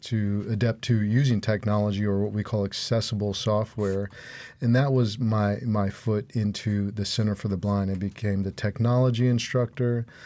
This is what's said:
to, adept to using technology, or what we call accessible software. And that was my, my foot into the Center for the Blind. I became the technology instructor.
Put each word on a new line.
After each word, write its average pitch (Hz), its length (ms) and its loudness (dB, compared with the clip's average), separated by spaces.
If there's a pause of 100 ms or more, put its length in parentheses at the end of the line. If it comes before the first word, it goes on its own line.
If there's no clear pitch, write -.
to, 101 480 0
adept 113 320 0
to 113 200 2
using 117 380 2
technology, 104 640 0
or 101 160 2
what 101 140 0
we 104 100 -2
call 104 220 -2
accessible 104 680 -2
software. 101 760 -2 (500)
And 120 160 4
that 135 160 4
was 117 260 2
my, 107 480 2
my 104 240 2
foot 104 460 -2
into 104 560 0
the 101 140 -4
Center 107 280 0
for 101 140 -6
the 98 80 -2
Blind. 98 340 0
I 98 40 -2
became 98 500 -2
the 95 80 -4
technology 120 800 2
instructor. 120 760 0 (200)